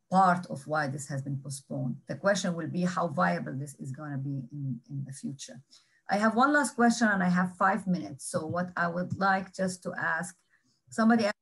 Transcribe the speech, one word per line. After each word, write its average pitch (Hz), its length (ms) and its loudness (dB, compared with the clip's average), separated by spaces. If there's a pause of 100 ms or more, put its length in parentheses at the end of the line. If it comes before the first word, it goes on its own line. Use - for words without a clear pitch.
part 185 380 6
of 139 180 -8
why 151 220 0
this 139 200 -6
has 135 140 -4
been 139 160 -6
postponed. 135 580 -6 (120)
The 139 80 -6
question 190 400 0
will 156 140 -6
be 175 120 -2
how 175 260 0
viable 175 500 0
this 147 220 -8
is 143 120 -8
gonna 147 260 -8
be 139 240 -6 (100)
in, 135 280 -6 (100)
in 139 160 -6
the 135 60 -14
future. - 500 -12 (480)
I 190 80 2
have 214 180 4
one 269 180 4
last 269 220 2
question 233 320 4
and 196 140 2
I 180 80 4
have 180 280 2
five 196 280 2
minutes. 180 460 -2
So 156 140 -2
what 175 320 -2
I 175 100 0
would 175 300 -4
like 190 360 2
just 185 300 -4
to 175 100 -6
ask, 165 420 -4 (540)
somebody 226 360 4
asked 208 160 0